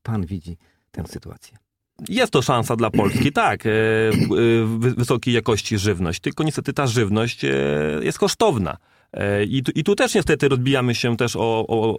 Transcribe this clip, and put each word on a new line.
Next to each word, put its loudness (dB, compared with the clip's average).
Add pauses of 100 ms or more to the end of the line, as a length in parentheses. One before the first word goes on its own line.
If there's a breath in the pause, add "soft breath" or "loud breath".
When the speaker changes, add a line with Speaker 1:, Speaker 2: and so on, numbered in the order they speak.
Speaker 1:
pan -4
widzi -10 (340)
tę -10
sytuację? -18 (500)
Speaker 2:
Jest 0
to -2
szansa 0
dla 0
Polski, 2
<clears throat> 2
tak. 0
E, 0
w-, 2
e, 2
wy-, 0
wysokiej 0
jakości 0
żywność, 0
tylko -4
niestety -4
ta 0
żywność, 0
e, 0 (520)
jest -2
kosztowna. 0 (360 soft breath)
E, 0
i -2
tu, -4
i -2
tu 4
też 0
niestety 2
rozbijamy 2
się 0
też -2
o, 0
o, 0